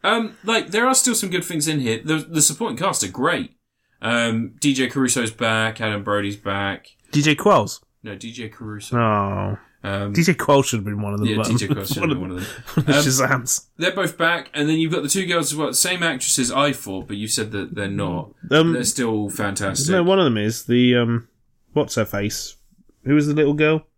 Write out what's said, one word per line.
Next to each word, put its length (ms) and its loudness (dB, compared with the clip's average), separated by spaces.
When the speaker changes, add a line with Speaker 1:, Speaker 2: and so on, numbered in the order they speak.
Speaker 1:
Um, 400 0
like, 260 0
there 160 2
are 80 4
still 220 2
some 120 -2
good 160 -2
things 220 -4
in 140 0
here. 220 0
The, 160 0
the 220 -2
supporting 380 0
cast 240 -2
are 80 -4
great. 460 -4
Um, 600 0
D 120 2
J 140 2
Caruso's 460 0
back, 480 0
Adam 240 -4
Brody's 320 -2
back. 500 -6
Speaker 2:
D 100 4
J 140 4
Qualls? 460 2
Speaker 1:
No, 100 -12
D 160 -12
J 180 -12
Caruso. 480 -8
Speaker 2:
Oh. 640 0
Speaker 1:
Um, 300 -4
Speaker 2:
D 100 2
J 120 4
Qualls 320 2
should 120 -2
have 60 -4
been 180 -4
one 120 -4
of 40 -2
them, 100 0
Speaker 1:
yeah, 100 0
Speaker 2:
but 100 0
Speaker 1:
D 80 2
J 100 0
Qualls 260 -2
should 160 0
have 80 0
Speaker 2:
<laughs> 40 -6
one 100 -6
Speaker 1:
been 80 -8
Speaker 2:
of 80 -8
Speaker 1:
one 0 -
of 300 -14
them. 80 2
Speaker 2:
the 120 4
Speaker 1:
Um, 80 4
Speaker 2:
Shazams. 640 0
Speaker 1:
they're 160 0
both 240 -2
back, 380 0
and 140 2
then 100 4
you've 140 2
got 100 -2
the 60 -4
two 180 0
girls 260 0
as 60 -6
well. 140 -2
Same 320 0
actresses, 480 0
I 200 2
thought, 360 -8
but 80 -6
you 100 -6
said 240 -2
that 240 -6
they're 160 -4
not. 440 -4
Speaker 2:
Um, 220 6
Speaker 1:
They're 100 -2
still 460 0
fantastic. 600 -2
Speaker 2:
No, 140 4
one 160 4
of 40 4
them 140 2
is 280 -2
the, 280 4
um, 320 0
what's 240 -2
her 80 0
face? 500 -6
Who 120 2
was 100 4
the 80 0
little 200 4
girl? 300 2